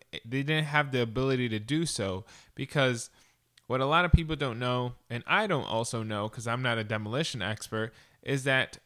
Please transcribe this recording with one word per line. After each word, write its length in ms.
they 300
didn't 240
have 260
the 100
ability 460
to 100
do 260
so, 400
because 560
what 140
a 60
lot 180
of 80
people 240
don't 240
know, 320
and 160
I 220
don't 160
also 400
know 240
'cause 180
I'm 160
not 160
a 60
demolition 580
expert, 500
is 220
that 420